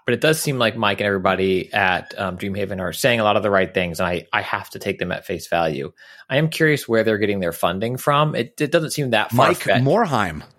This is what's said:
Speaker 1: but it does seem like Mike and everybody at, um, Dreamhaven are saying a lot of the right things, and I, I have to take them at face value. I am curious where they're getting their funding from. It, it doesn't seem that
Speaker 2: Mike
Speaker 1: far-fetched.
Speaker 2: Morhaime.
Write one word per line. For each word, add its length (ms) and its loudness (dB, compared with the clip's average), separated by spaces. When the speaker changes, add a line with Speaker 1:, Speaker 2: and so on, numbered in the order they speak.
Speaker 1:
but 80 0
it 80 -2
does 180 2
seem 180 -2
like 180 2
Mike 240 0
and 80 0
everybody 680 0
at, 460 0
um, 180 -4
Dreamhaven 440 -6
are 100 -4
saying 300 0
a 20 2
lot 140 4
of 60 0
the 60 2
right 240 2
things, 260 -2
and 80 0
I, 260 -4
I 80 2
have 300 -6
to 80 -12
take 200 -4
them 120 -4
at 140 -8
face 220 -8
value. 460 -2
I 80 0
am 120 2
curious 380 0
where 160 2
they're 160 2
getting 200 0
their 140 -2
funding 440 -2
from. 380 0
It, 240 -4
it 120 -2
doesn't 200 0
seem 200 -2
that 200 0
Speaker 2:
Mike 260 4
Speaker 1:
far-fetched. 280 2
Speaker 2:
Morhaime. 580 0